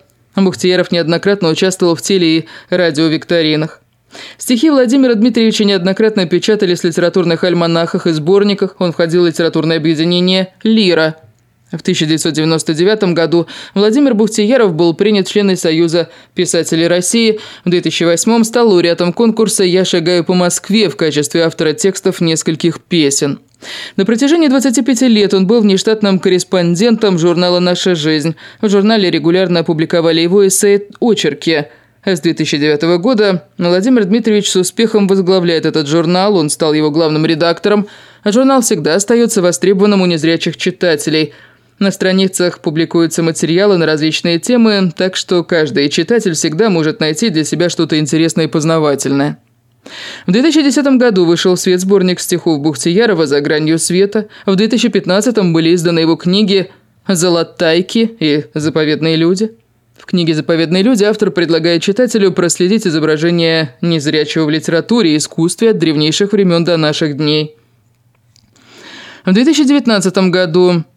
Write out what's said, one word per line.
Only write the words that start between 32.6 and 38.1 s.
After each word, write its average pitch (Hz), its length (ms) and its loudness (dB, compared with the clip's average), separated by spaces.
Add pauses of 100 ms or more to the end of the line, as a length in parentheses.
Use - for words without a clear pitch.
года 196 500 0 (100)
Владимир 190 460 2
Дмитриевич 208 480 0
с - 60 0
успехом 208 500 0
возглавляет 180 580 0
этот 156 220 -2
журнал, 180 480 0
он 156 140 0
стал 156 240 -2
его 151 180 0
главным 156 340 0
редактором. 170 600 0 (380)